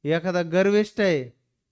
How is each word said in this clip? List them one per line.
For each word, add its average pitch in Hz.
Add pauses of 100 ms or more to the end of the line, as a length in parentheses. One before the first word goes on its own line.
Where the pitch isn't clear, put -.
एखादा 175
गर्विष्ठ 196
आहे, 147 (340)